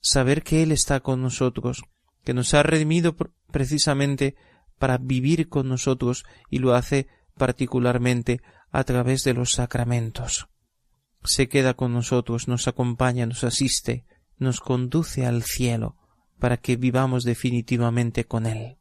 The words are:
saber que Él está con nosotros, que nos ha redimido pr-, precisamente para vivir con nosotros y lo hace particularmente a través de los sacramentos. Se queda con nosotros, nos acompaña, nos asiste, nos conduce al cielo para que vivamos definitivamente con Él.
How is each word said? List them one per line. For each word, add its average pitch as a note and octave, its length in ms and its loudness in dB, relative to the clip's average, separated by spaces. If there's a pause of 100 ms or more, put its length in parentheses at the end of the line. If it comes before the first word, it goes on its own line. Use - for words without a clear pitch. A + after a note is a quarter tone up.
saber C#3 420 2
que D#3+ 200 2
Él D#3+ 100 2
está C#3 280 0
con C3 220 -2
nosotros, B2 600 -2 (420)
que B2 100 -2
nos B2 200 0
ha D3 80 8
redimido D#3+ 540 2
pr-, - 140 -6 (200)
precisamente C#3 840 0 (420)
para C3 200 2
vivir C3 500 0
con C3+ 200 -2
nosotros B2+ 560 -2 (240)
y C3 100 -4
lo B2+ 160 4
hace C3+ 340 0 (280)
particularmente B2 1040 0 (300)
a C3 140 0
través B2+ 400 0
de C3 100 4
los B2 180 0
sacramentos. A#2+ 960 -2 (760)
Se - 260 0
queda C3 260 2
con B2 180 -2
nosotros, A#2+ 560 -2
nos B2 180 0
acompaña, B2 600 0
nos A#2+ 180 -6
asiste, B2 640 -2 (320)
nos C3 220 -2
conduce B2+ 680 -2
al A#2+ 160 0
cielo A#2 540 -2 (420)
para B2 180 2
que B2 200 -2
vivamos B2+ 480 0
definitivamente A#2+ 1000 0
con A2+ 220 -4
Él. A2+ 340 -8